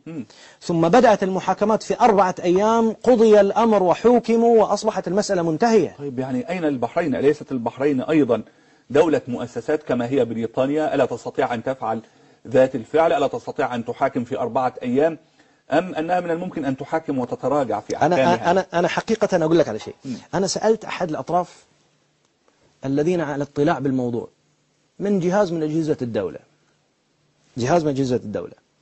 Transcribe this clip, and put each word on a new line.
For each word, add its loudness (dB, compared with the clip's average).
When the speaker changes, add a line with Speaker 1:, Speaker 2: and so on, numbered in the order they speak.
Speaker 1:
مم. -10
Speaker 2:
ثم 0
بدأت 6
المحاكمات -2
في -4
أربعة 4
أيام، 2
قضي 6
الأمر 4
وحوكموا 4
وأصبحت -2
المسألة 0
منتهية. 2
Speaker 1:
طيب، -8
يعني -4
أين -4
البحرين؟ -2
أليست 0
البحرين -2
أيضًا 2
دولة 4
مؤسسات -4
كما -2
هي 0
بريطانيا؟ -2
ألا 2
تستطيع -4
أن -6
تفعل -6
ذات 4
الفعل؟ 0
ألا 0
تستطيع -6
أن -6
تحاكم -4
في -6
أربعة -2
أيام؟ 0
أم -2
أنها -2
من -6
الممكن -6
أن -2
تحاكم -6
وتتراجع -2
في -8
Speaker 2:
أنا، 0
Speaker 1:
أحكامها؟ 2
Speaker 2:
أنا، 0
أنا 0
حقيقة -2
أقول 2
لك 2
على -8
شيء. -14
Speaker 1:
مم. -8
Speaker 2:
أنا 0
سألت 0
أحد -8
الأطراف -6
الذين -2
على -6
اطلاع -2
بالموضوع -4
من 0
جهاز 0
من -4
أجهزة -2
الدولة، -6
جهاز 0
من 0
أجهزة -2
الدولة، -10